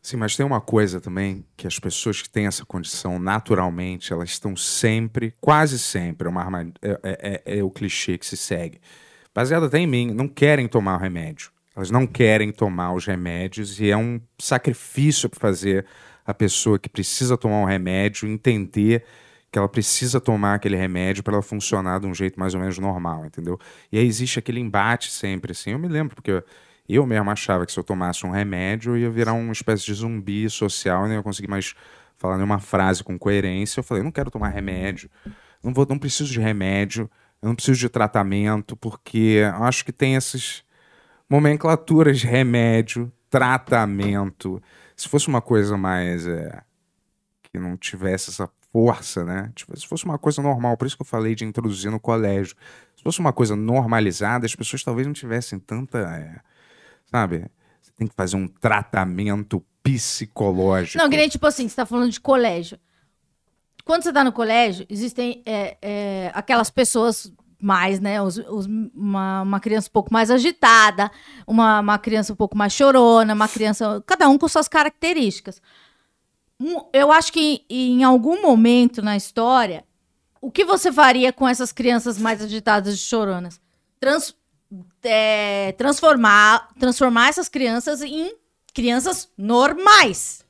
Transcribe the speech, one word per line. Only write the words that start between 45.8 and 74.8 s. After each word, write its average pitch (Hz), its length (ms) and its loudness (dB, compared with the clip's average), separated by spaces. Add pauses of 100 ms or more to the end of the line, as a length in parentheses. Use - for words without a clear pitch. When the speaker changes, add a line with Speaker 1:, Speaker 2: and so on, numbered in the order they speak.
Speaker 1:
é, 80 340 -8 (840)
que - 160 -14
não 90 180 -8
tivesse 95 520 -6
essa - 200 -10 (220)
força, 113 540 0
né? 98 300 -8
Tipo, - 240 -18
se - 80 -16
fosse - 180 -8
uma 156 120 -6
coisa 151 240 -2
normal, 123 360 0
por 131 100 -4
isso - 80 -8
que - 60 -14
eu - 60 -8
falei 113 280 -2
de 113 100 -10
introduzir 104 460 -6
no 110 80 -6
colégio. 101 560 -2 (400)
Se - 80 -20
fosse - 160 -4
uma 156 140 -2
coisa 107 220 0
normalizada, 113 880 0
as 113 100 -6
pessoas - 280 -10
talvez 120 240 -4
não 147 60 -8
tivessem 117 460 -8
tanta, 120 400 -8
é, 82 400 -10 (720)
sabe? 85 360 -4 (360)
Você - 160 -20
tem 113 100 -6
que - 80 -10
fazer 92 220 -4
um 95 100 -4
tratamento 104 1160 -2 (200)
psicológico. 95 1160 0
Speaker 2:
Não, 294 80 4
que 302 80 2
nem, 302 120 4
tipo - 180 -4
assim, 262 200 -2
você - 80 -10
tá 254 100 -2
falando 240 260 -2
de - 80 -10
colégio. 190 580 0 (1080)
Quando 330 200 0
você 339 100 -2
tá 277 100 4
no 254 80 4
colégio, 220 580 2
existem, 240 560 -6
é, 208 360 -6
é, 196 520 -6
aquelas 226 360 0
pessoas 226 640 0 (260)
mais, 190 400 2
né? 202 220 -2
Os, 185 160 -2
os, 202 300 -6 (280)
uma, 190 460 -2
uma 196 180 -2
criança 214 300 -2
um - 20 -20
pouco 214 220 0
mais 226 180 4
agitada, 226 800 6 (340)
uma, 220 360 6
uma 208 180 2
criança 220 320 -2
um 202 40 -6
pouco 208 220 -2
mais 202 160 2
chorona, 233 600 8
uma 208 160 0
criança, 214 580 -2
cada 349 220 6
um 285 80 8
com 320 100 2
suas 302 220 2
características. 302 920 0 (960)